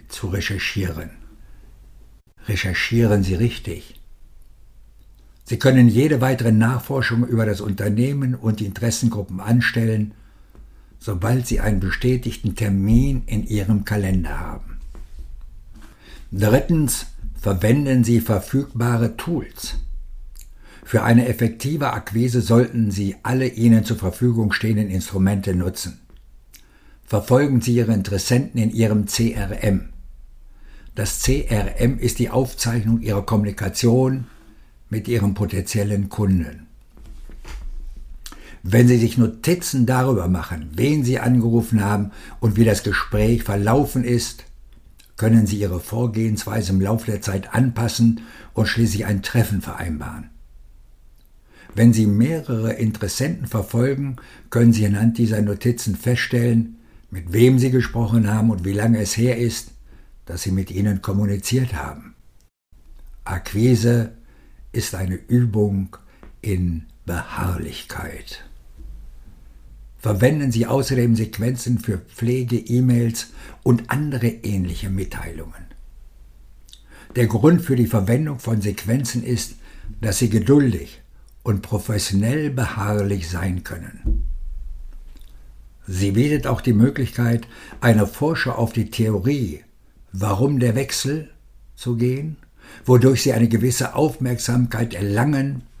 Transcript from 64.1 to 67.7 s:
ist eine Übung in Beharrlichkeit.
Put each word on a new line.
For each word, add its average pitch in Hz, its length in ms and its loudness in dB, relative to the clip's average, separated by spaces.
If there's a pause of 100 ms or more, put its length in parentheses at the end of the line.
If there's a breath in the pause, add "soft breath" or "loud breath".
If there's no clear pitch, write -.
ist - 220 -6
eine 92 200 -4
Übung 104 840 0 (440 soft breath)
in 90 440 -2 (200)
Beharrlichkeit. - 1400 -8 (1500 soft breath)